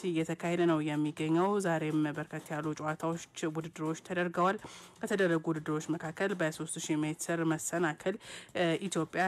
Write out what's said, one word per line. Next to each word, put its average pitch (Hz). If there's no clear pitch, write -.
እየተካሄደ 170
ነው 165
የሚገኘው። 156
ዛሬም 156
በርከት 151
ያሉ 151
ጨዋታዎች፣ 156
ውድድሮች 160
ተደርገዋል። 180
ከተደረጉ 190
ውድድሮች 156
መካከል 160
በሦስት 160
ሺህ 160
ሜትር 156
መሰናክል፣ 160
እ፣ -
ኢትዮጵያ 170